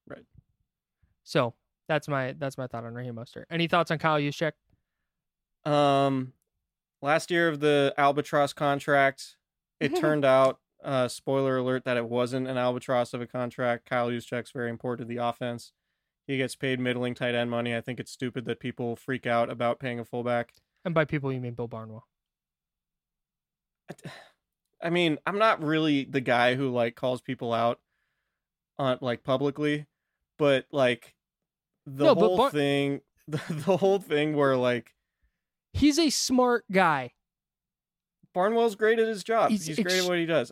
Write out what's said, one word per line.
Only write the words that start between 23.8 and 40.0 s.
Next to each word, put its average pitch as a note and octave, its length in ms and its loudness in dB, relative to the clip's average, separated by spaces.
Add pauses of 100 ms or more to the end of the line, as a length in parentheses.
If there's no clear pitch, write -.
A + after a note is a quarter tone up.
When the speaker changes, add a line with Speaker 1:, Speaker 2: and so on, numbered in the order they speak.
Speaker 1:
I, D3 40 -14 (880)
I F3 80 -2
mean, E3+ 360 2
I'm F#3+ 120 -4
not G#3+ 260 2
really D3+ 400 0
the C3+ 160 -4
guy B2 340 2
who, C3+ 160 -2
like, A#2+ 260 -2
calls B2+ 240 -4
people A#2+ 320 -6
out A#2 280 0 (960)
on, C3 220 0
like, B2 240 -4
publicly, D3 600 -2 (520)
but, C#3 320 4
like, B2 440 0 (720)
the C#3 180 -2
Speaker 2:
No, A#3+ 100 8
but F3+ 120 2
Speaker 1:
whole F3+ 100 2
Speaker 2:
Bar- - 140 4
Speaker 1:
thing, C#3+ 500 0 (140)
<laughs> - 140 -20
the, D3+ 200 -4
the F3+ 280 0
whole G3 220 2
thing D3+ 380 0
where, C#3 200 4
like, B2 360 0 (800)
Speaker 2:
He's C#4+ 260 4
a E4 100 4
smart B3 640 0
guy. D#3 400 2 (1200)
Speaker 1:
Barnwell's A3 440 2
great A3 220 4
at A3 100 4
his G#3 140 -4
job. A3 280 2
Speaker 2:
He's F#3 160 -2
Speaker 1:
He's D#3 100 -6
great F#3 160 0
Speaker 2:
ex- F#3 120 2